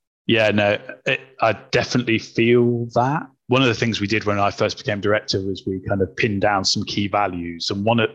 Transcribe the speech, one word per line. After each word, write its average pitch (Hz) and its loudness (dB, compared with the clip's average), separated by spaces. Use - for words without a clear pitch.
Yeah, 110 4
no, 104 2
it, 135 0
I 110 4
definitely 120 0
feel 120 2
that. 135 0
One 127 4
of 131 4
the 110 2
things 110 -2
we 104 0
did 104 -2
when 101 0
I 101 2
first - -2
became 104 -6
director 101 0
was 95 -6
we 95 -4
kind 98 -2
of 90 -2
pinned 104 -2
down 101 2
some 98 -2
key 101 -4
values. 90 -4
And 101 -4
one 117 2
of, 110 2